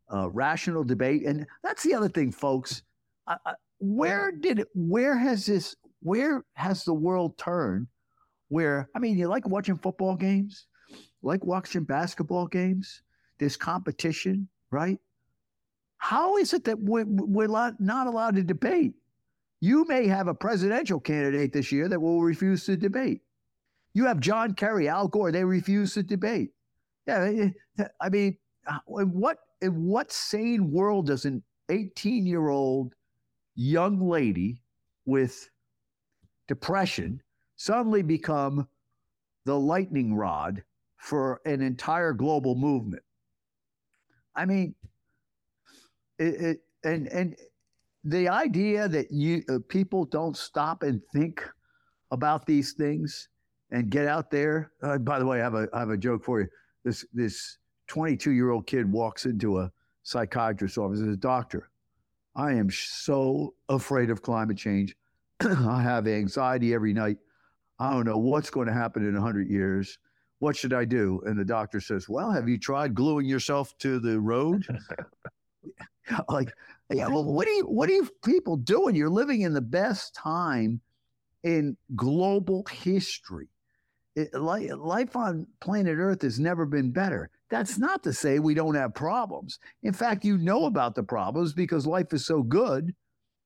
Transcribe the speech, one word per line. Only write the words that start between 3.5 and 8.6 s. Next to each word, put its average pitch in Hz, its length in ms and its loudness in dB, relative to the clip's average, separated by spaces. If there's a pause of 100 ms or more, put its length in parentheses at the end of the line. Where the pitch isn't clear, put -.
where 330 520 0
did 302 280 0
it, - 140 -4
where 214 440 2
has 240 280 0
this, 196 300 0 (260)
where 254 420 0 (100)
has 185 300 -2
the 165 120 0
world 170 420 0
turned 123 500 -2 (600)
where, 143 460 0